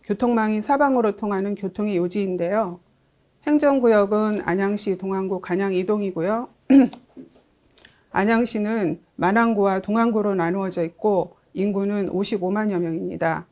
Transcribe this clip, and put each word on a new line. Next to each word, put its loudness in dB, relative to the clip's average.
교통망이 0
사방으로 2
통하는 -2
교통의 -4
요지인데요. -2
행정구역은 2
안양시 -2
동안구 -4
간양 -2
이 0
동이고요. -2
<clears throat> 0
안양시는 0
만안구와 2
동안구로 0
나누어져 -2
있고 -2
인구는 -2
오십오만 -2
여 -2
명입니다. -4